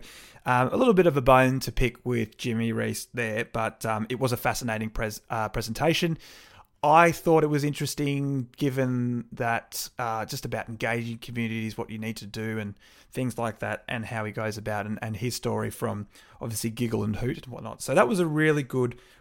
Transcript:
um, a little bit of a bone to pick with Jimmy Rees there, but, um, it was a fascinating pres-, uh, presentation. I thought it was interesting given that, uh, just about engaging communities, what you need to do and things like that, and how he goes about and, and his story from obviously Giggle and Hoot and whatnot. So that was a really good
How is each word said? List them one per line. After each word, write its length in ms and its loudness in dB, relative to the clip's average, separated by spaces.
um, 260 4
a 60 2
little 160 6
bit 140 6
of 100 4
a 40 4
bone 400 6
to 100 -6
pick 340 0
with 320 -2
Jimmy 340 -2
Rees 420 -4
there, 380 -2
but, 340 -4
um, 240 0
it 100 -4
was 120 2
a 60 0
fascinating 540 -2
pres-, 380 -4
uh, 200 -2
presentation. 680 0
I 280 8
thought 320 4
it 40 4
was 160 0
interesting 920 -2
given 760 0
that, 640 -4
uh, 280 -4
just 200 -8
about 240 -6
engaging 480 -4
communities, 600 -6
what 120 -8
you 80 -10
need 200 -6
to 100 -12
do 320 -4
and 160 -6
things 280 -4
like 200 -4
that, 280 -6
and 180 -6
how 180 -6
he 80 -6
goes 240 -4
about 300 -6
and, 160 -6
and 160 -6
his 180 -4
story 360 -4
from 340 -6
obviously 300 -4
Giggle 340 -2
and 120 -2
Hoot 220 -4
and 100 -16
whatnot. 340 -12
So 140 -2
that 120 8
was 120 2
a 80 2
really 340 4
good 380 -2